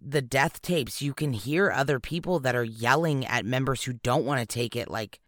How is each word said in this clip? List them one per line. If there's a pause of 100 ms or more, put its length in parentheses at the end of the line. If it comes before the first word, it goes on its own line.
the
death
tapes,
you
can
hear
other
people
that
are
yelling
at
members
who
don't
wanna
take
it,
like,